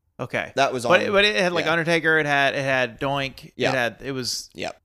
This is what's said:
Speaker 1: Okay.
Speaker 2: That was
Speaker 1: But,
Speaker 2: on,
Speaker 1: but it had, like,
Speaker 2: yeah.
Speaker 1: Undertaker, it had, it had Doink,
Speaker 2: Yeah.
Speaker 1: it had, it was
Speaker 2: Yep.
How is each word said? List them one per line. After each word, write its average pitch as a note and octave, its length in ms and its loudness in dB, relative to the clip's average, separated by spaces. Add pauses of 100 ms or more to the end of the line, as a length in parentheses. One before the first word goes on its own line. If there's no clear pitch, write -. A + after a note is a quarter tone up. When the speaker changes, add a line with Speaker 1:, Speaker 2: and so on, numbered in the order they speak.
(200)
Speaker 1:
Okay. A#2+ 340 -4
Speaker 2:
That C3 180 2
was B2 120 -4
Speaker 1:
But, F#3 220 4
Speaker 2:
on, G#3+ 60 -2
Speaker 1:
but G3+ 120 4
it G#3 120 0
had, F3+ 160 2
like, E3 120 0
Speaker 2:
yeah. D#3 80 0
Speaker 1:
Undertaker, E3 460 2
it D3 80 0
had, C#3 280 2
it C#3 80 -2
had B2+ 380 -2
Doink, C#3 560 -6
Speaker 2:
Yeah. A#2+ 140 0
Speaker 1:
it C3 40 0
had, A#2 260 0
it C3 120 -8
was - 420 -6
Speaker 2:
Yep. - 300 -8